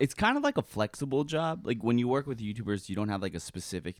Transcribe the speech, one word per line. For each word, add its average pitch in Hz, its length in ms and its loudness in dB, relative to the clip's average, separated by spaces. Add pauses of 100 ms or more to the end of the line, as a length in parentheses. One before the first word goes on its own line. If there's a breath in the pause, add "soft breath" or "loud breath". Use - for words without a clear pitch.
it's 139 140 2
kind 233 220 4
of 285 60 0
like 285 160 2
a 135 40 4
flexible 131 600 0
job. 160 420 -2
Like, 117 160 0
when 117 160 6
you 120 100 4
work 139 180 2
with 123 140 -6
YouTubers, 104 480 -2
you 95 80 -4
don't 104 120 0
have, 98 140 -2
like, 95 120 -2
a 85 60 -6
specific, 87 600 -6